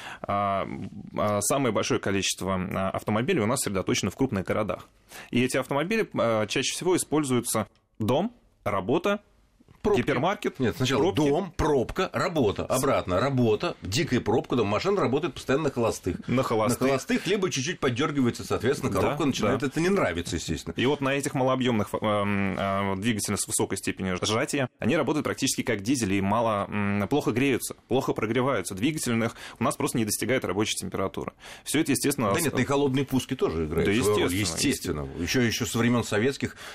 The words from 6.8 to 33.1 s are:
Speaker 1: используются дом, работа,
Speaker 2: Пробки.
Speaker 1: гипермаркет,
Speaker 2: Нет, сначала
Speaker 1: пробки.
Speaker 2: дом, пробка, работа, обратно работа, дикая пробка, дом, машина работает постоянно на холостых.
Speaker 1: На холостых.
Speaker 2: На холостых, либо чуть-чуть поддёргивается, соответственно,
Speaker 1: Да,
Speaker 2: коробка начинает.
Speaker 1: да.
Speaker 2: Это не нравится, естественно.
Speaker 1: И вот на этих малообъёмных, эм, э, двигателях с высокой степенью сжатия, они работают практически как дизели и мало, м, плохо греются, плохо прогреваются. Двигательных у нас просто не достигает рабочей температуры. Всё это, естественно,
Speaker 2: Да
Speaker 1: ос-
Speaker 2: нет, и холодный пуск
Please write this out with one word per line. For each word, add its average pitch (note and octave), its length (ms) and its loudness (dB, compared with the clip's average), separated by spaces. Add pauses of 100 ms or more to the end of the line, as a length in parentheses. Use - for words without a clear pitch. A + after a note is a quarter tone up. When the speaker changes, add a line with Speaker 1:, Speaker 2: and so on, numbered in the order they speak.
Speaker 1:
используются B2+ 720 0 (300)
дом, C#3+ 360 2 (300)
работа, A2+ 580 0 (600)
Speaker 2:
Пробки. G4+ 200 4
Speaker 1:
гипермаркет, D3 580 0
Speaker 2:
Нет, A#2+ 180 2
сначала C3 220 2 (140)
Speaker 1:
пробки. D3 160 4
Speaker 2:
дом, E3 260 0
пробка, D3+ 560 0
работа, B2+ 540 0
обратно G#2 540 2
работа, B2 640 2
дикая A#2+ 360 0
пробка, C3 360 0
дом, A#2 100 2
машина G#2+ 340 0
работает C#3+ 360 0
постоянно D3 300 -2
на C#3 40 2
холостых. G#2 580 -2
Speaker 1:
На B2 140 2
холостых. A2+ 400 0
Speaker 2:
На B2+ 60 2
холостых, C#3 400 0
либо F#3 240 0
чуть-чуть C#3+ 280 -4
поддёргивается, B2+ 640 2
соответственно, B2 480 0
Speaker 1:
Да, F#2+ 80 0
Speaker 2:
коробка C#3 260 2
начинает. B2+ 340 2
Speaker 1:
да. C#3+ 80 -2
Speaker 2:
Это C#3 120 -2
не E3+ 100 2
нравится, G#2 480 0
естественно. D#2+ 380 -4
Speaker 1:
И A2+ 120 2
вот C#3+ 140 2
на C3+ 80 0
этих C#3 260 -2
малообъёмных, B2+ 540 2 (120)
эм, G2+ 560 2
э, G2 400 0
двигателях G#2 420 -2
с - 60 -4
высокой G2 320 -2
степенью F#2+ 460 -2
сжатия, B2+ 460 0 (100)
они E3 180 2
работают D#3 260 0
практически G2+ 380 -2
как A2 220 -2
дизели A2 320 2
и G2 60 4
мало, G#2 460 2
м, G2+ 400 0
плохо C#3+ 240 0
греются, A#2+ 440 0 (120)
плохо C3 260 0
прогреваются. A2+ 600 0
Двигательных A#2 600 0 (240)
у - 40 0
нас C#3+ 120 0
просто C#3 240 -2
не A2 60 2
достигает G#2+ 400 0
рабочей G2 320 0
температуры. F#2+ 560 -4 (300)
Всё - 160 0
это, D#3+ 120 0
естественно, C3 380 0
Speaker 2:
Да G2 80 2
Speaker 1:
ос- E3+ 40 0
Speaker 2:
нет, C#3 160 -2
и B2 60 2
холодный C#3+ 420 2
пуск C3 280 -2